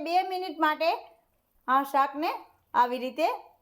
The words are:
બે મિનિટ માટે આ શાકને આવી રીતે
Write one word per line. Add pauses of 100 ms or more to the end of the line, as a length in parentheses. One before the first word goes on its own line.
બે (100)
મિનિટ
માટે (760)
આ (100)
શાકને (440)
આવી
રીતે (340)